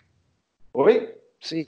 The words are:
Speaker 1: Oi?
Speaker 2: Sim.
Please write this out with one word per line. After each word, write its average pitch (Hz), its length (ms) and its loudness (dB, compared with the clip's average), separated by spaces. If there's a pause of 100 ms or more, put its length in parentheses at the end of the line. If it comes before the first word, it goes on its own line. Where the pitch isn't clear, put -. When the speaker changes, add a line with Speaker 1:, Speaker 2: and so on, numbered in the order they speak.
(720)
Speaker 1:
Oi? 175 420 2 (240)
Speaker 2:
Sim. 160 280 -10